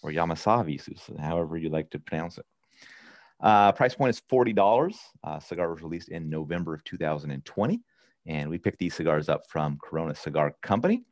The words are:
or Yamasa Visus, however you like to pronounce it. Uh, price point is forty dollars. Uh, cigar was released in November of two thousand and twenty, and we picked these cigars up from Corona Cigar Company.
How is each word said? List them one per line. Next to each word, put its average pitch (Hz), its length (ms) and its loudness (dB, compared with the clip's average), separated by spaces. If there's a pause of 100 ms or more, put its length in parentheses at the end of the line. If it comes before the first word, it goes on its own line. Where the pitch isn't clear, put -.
or 78 100 -8
Yamasa 85 540 2
Visus, - 540 -10
however 82 380 -2
you 80 120 -4
like 78 220 -4
to - 80 -10
pronounce 82 380 -8
it. - 80 -18 (920)
Uh, 101 320 8
price 127 240 2
point 135 140 2
is 117 200 -2
forty 123 240 4
dollars. 113 440 4 (260)
Uh, 76 160 -8
cigar 85 300 -4
was 80 140 -8
released 82 260 -8
in 82 200 -8
November 80 440 -4
of 78 100 -10
two - 140 -12
thousand 76 340 -4
and 69 120 -8
twenty, 160 380 -2 (440)
and 76 240 -6
we 82 80 -6
picked 98 220 -4
these 87 160 -2
cigars 78 340 0
up 73 200 2
from 76 320 -2
Corona 80 340 -6
Cigar 76 460 -2
Company. 202 500 0